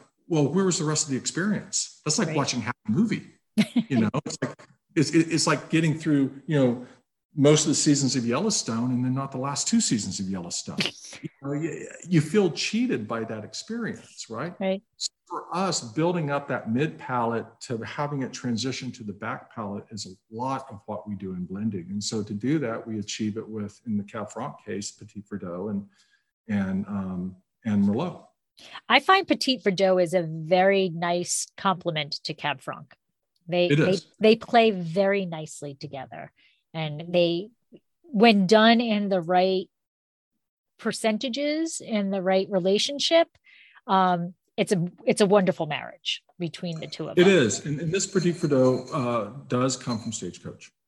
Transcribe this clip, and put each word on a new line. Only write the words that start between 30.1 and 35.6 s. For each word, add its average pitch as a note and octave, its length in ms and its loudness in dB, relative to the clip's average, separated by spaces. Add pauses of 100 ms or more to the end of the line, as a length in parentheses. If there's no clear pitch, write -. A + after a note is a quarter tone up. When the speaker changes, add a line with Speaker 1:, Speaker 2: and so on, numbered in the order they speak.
Speaker 2:
a F3+ 80 2
very F3+ 640 2
nice F3 580 -2 (100)
complement D#3+ 560 -2 (120)
to D#3 100 -6
Cab C#3 260 -4
Franc. - 340 -14 (540)
They, F3 180 2
Speaker 1:
It F3 100 4
Speaker 2:
they, D3+ 140 4
Speaker 1:
is. F#3+ 160 0 (140)
Speaker 2:
they A3 160 8
play A3+ 340 4
very G3 560 0
nicely D#3 480 -10